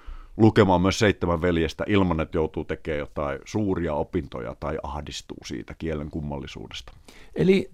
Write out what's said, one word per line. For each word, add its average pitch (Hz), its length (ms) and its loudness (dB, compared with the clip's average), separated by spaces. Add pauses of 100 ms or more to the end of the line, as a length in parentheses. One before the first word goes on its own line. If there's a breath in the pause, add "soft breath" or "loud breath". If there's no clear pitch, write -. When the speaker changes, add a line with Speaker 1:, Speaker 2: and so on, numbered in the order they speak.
(380 soft breath)
Speaker 1:
lukemaan 95 440 6
myös 92 180 2
Seitsemän 87 420 2
veljestä 85 460 0
ilman, 92 320 2
että 80 180 -4
joutuu 78 280 -2
tekemään 78 340 -6
jotain 71 460 -6
suuria 90 480 -2
opintoja 67 680 -6
tai - 240 -4
ahdistuu 73 640 -8
siitä 58 320 -10
kielen 76 320 -4
kummallisuudesta. 71 800 -10 (440 soft breath)
Speaker 2:
Eli 190 380 4